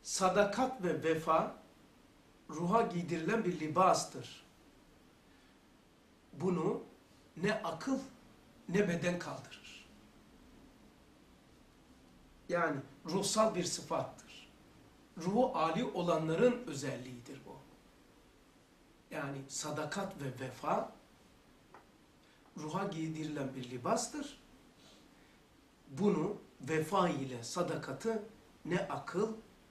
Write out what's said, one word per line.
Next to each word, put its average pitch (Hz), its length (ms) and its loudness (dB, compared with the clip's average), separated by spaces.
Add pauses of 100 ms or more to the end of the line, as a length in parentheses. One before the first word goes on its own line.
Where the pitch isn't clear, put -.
Sadakat 202 800 2
ve 165 200 0
vefa 160 520 2 (920)
ruha 175 320 2
giydirilen 175 640 0
bir 151 140 0
libastır. 156 880 2 (1900)
Bunu 175 500 0 (540)
ne 202 160 2
akıl 214 460 -2 (680)
ne 175 180 4
beden 175 320 0
kaldırır. - 680 -12 (2500)
Yani 170 300 2 (260)
ruhsal 196 500 2
bir 180 80 0
sıfattır. - 880 -6 (680)
Ruhu 202 400 2
âli 160 260 2
olanların 170 840 2
özelliğidir 127 800 -8
bu. - 100 -16 (1600)
Yani 139 260 -6 (100)
sadakat - 760 -6
ve 127 240 -6
vefa - 500 -2 (1600)
ruha 156 260 -4
giydirilen 156 720 -4
bir 123 140 -8
libastır. 226 680 -2 (1500)
Bunu, 170 500 2 (240)
vefa 160 480 2
ile 127 340 -4
sadakatı - 800 -2 (420)
ne 180 220 0
akıl 185 460 -2 (380)